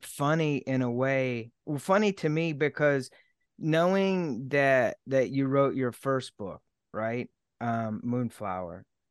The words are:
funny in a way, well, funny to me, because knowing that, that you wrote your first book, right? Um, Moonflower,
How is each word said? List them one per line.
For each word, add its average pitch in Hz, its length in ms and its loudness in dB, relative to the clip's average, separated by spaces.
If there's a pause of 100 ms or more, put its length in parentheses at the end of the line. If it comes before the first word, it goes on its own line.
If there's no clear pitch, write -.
funny 147 580 0
in 131 240 -2
a 123 80 0
way, 127 600 -2 (160)
well, 151 140 -4
funny 202 320 2
to 170 160 -2
me, 160 240 0
because 143 580 0 (480)
knowing 170 920 0
that, 135 480 4 (100)
that 131 220 2
you 135 180 0
wrote 139 260 2
your 127 160 -2
first 131 460 -4
book, 90 260 -12 (300)
right? 113 360 -4 (320)
Um, 113 440 -2
Moonflower, 98 840 -6 (240)